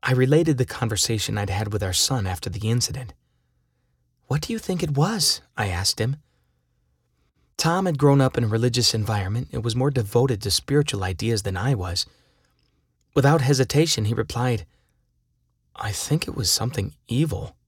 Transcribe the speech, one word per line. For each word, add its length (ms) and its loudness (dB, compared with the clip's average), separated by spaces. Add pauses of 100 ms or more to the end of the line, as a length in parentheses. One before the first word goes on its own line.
I 80 0
related 460 4
the 80 2
conversation 720 -2
I'd 120 -2
had 240 -2
with 80 -2
our 120 -2
son 340 0
after 220 -4
the 200 -4
incident. 440 -2 (1120)
"What 140 0
do 120 -6
you 60 -4
think 240 -4
it 140 -2
was?" 440 2 (160)
I 120 0
asked 300 -2
him. 180 0 (1400)
Tom 300 0
had 120 -2
grown 220 6
up 180 2
in 60 2
a 40 0
religious 460 0
environment 580 -2
and 120 -6
was 120 -2
more 160 0
devoted 500 2
to 100 -2
spiritual 520 0
ideas 400 -2
than 120 -2
I 200 0
was. 300 -4 (1080)
Without 260 6
hesitation, 640 2
he 80 0
replied, 520 -2 (1080)
"I 160 -6
think 360 -2
it 80 -8
was 160 -2
something 420 -2 (140)
evil." 480 -2 (120)